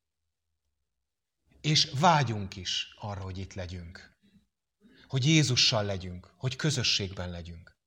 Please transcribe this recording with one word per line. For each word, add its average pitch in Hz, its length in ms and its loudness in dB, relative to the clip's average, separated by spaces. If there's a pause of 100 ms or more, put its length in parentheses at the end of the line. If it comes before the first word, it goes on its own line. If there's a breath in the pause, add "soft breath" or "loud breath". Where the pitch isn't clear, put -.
(1600)
És 156 380 2
vágyunk 123 560 4
is - 320 -6 (120)
arra, 101 220 -8
hogy 92 160 -10
itt 95 160 -10
legyünk. 87 640 -12 (920 loud breath)
Hogy 131 180 0
Jézussal 131 580 4
legyünk, 92 540 -8
hogy 127 180 -4
közösségben 98 760 -2
legyünk. 85 580 -14